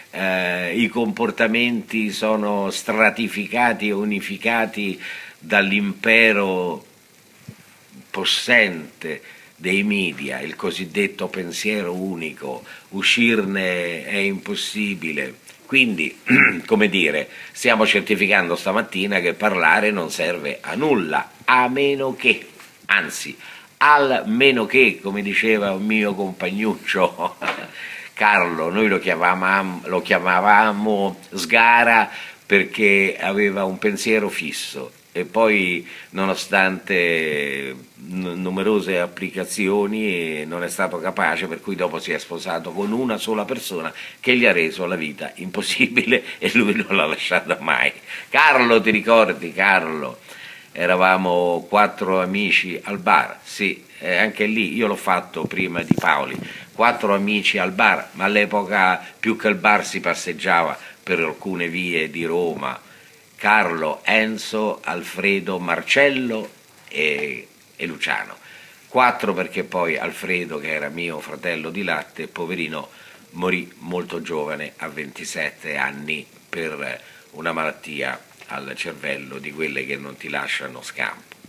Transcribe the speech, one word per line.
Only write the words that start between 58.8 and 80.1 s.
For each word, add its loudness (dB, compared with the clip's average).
più 0
che 0
al 2
bar 4
si -6
passeggiava 0
per -2
alcune -4
vie -2
di -6
Roma. -2
Carlo, 2
Enzo, 0
Alfredo, -2
Marcello 0
e, -4
e -8
Luciano. -6
Quattro 2
perché -4
poi -2
Alfredo, -4
che -6
era -4
mio -8
fratello -6
di -6
latte, -6
poverino, -6
morì -4
molto -8
giovane, -8
a -10
ventisette -8
anni, -6
per -8
una -6
malattia -6
al -10
cervello -8
di -12
quelle -6
che -6
non -12